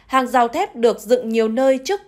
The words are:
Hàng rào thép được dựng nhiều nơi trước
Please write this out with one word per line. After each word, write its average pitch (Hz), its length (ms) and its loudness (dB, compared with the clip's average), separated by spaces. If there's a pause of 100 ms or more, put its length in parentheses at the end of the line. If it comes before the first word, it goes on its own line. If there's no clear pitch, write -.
Hàng 262 200 0
rào 240 220 2
thép 339 280 -6
được 233 240 0
dựng 233 280 0
nhiều 226 200 0
nơi 262 360 2
trước 403 240 -4